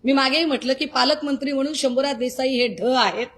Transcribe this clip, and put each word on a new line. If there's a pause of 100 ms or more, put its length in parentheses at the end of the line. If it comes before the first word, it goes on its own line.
मी
मागेही
म्हटलं
की
पालकमंत्री
म्हणून
शंभूराज
देसाई
हे
ढ
आहेत (100)